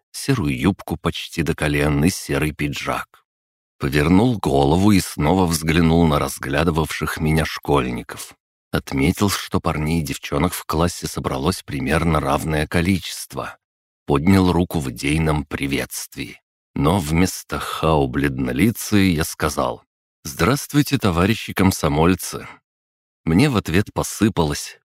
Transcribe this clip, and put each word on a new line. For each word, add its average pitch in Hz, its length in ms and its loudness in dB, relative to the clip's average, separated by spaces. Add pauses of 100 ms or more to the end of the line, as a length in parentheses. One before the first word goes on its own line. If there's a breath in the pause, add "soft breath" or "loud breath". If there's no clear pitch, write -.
(120)
серую 80 440 -2
юбку 87 400 -2
почти - 460 -6
до 76 120 -2
колен 73 500 0
и 92 60 4
серый - 420 -4
пиджак. - 720 -8 (560)
Повернул 110 580 2
голову 78 540 4
и 92 80 6
снова 85 460 2
взглянул 82 600 4
на 73 120 2
разглядывавших 76 1000 -2
меня 78 280 0
школьников. - 880 -4 (380)
Отметил, - 580 0
что - 280 -4
парней 78 420 0
и 76 40 -4
девчонок 73 480 -4
в - 120 -10
классе 85 440 -2
собралось - 540 -4
примерно 82 580 0
равное 78 480 -2
количество. - 880 -4 (500)
Поднял 90 460 4
руку 85 280 0
в 65 100 -6
идейном 73 540 -2
приветствии. - 960 -8 (360)
Но 92 220 2
вместо 80 640 0
«хау, 76 480 0
бледнолицые» 71 1080 0
я 78 80 -2
сказал: 71 600 -4 (400)
«Здравствуйте, 120 720 0
товарищи 98 540 0
комсомольцы». 85 960 2 (760)
Мне 123 240 4
в 127 80 0
ответ 90 380 0
посыпалось: - 840 -2 (100)